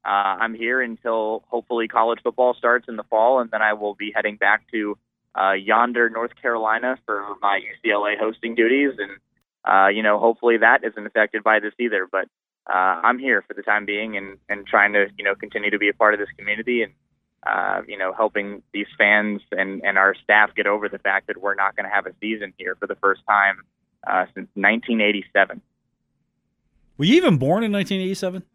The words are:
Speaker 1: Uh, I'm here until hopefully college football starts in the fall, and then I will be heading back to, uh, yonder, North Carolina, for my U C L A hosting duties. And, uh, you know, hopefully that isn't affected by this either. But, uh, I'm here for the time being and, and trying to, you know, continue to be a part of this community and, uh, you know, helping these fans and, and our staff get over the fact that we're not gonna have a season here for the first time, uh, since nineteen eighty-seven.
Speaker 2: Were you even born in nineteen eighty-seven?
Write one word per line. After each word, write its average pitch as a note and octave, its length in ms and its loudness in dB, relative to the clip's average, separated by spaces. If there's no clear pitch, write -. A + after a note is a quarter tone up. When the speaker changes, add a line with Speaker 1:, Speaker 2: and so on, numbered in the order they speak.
Speaker 1:
Uh, G2 360 0
I'm A2+ 120 -2
here A#2 280 -2
until A2+ 640 -4
hopefully A#2 400 -4
college A#2 340 0
football B2 340 2
starts A#2+ 340 0
in A2+ 80 -10
the G#2 60 -10
fall, A#2+ 360 2
and A#2 100 -4
then A2 120 -2
I G#2+ 120 2
will G#2 220 -4
be G#2 180 -8
heading G#2+ 220 -2
back G#2 360 0
to, G#2 260 -4
uh, F#2+ 200 2
yonder, A2+ 560 2
North A2+ 320 -6
Carolina, A#2 640 -2
for G#2 200 -6
my G2+ 140 0
U G2 160 -8
C A2+ 80 -2
L G#2 160 0
A G#2 140 -2
hosting A2+ 340 -4
duties. B2+ 460 2
And, G2 120 -6
uh, F#2+ 240 4
you G#2 160 0
know, G#2 160 2
hopefully A#2 380 2
that A2+ 260 4
isn't G#2+ 240 -8
affected G#2+ 340 0
by G#2+ 200 2
this G#2 180 -6
either. G#2+ 320 -2
But, F#2+ 160 -4
uh, F#2 340 0
I'm B2 140 2
here B2 280 0
for - 80 -16
the G2+ 80 -10
time G#2 240 -2
being G#2 320 -6
and, G2 200 -12
and G2+ 180 -8
trying G#2 260 4
to, G2+ 140 4
you - 60 -12
know, G2 120 0
continue G#2 340 -6
to G2+ 100 -2
be G#2 100 2
a G2+ 40 -2
part G#2+ 200 4
of G#2 60 -2
this G2+ 180 -6
community A2 460 -4
and, G2+ 100 -8
uh, F#2+ 420 -2
you G2+ 100 -14
know, F#2+ 160 -4
helping G2+ 480 -2
these G2+ 140 -6
fans G#2 440 2
and, F#2+ 320 -4
and G2 140 0
our G2 180 4
staff G#2 400 2
get G#2 100 -2
over G#2 220 0
the G2 120 -8
fact G2 280 -2
that G2+ 100 -8
we're G2 180 -4
not G2 200 -2
gonna G2 140 -8
have G2+ 160 -2
a F#2 160 -12
season G#2 360 -6
here F#2 180 -8
for G2+ 120 -8
the G2 80 -6
first G2 320 -2
time, G2 360 2
uh, F#2 280 0
since F#2+ 220 -14
nineteen A2 460 0
eighty-seven. G#2 600 0
Speaker 2:
Were C#3 80 0
you G#3+ 100 6
even D#4+ 220 6
born D#3 260 2
in A3 80 0
nineteen G3 300 -2
eighty-seven? F#3 420 -4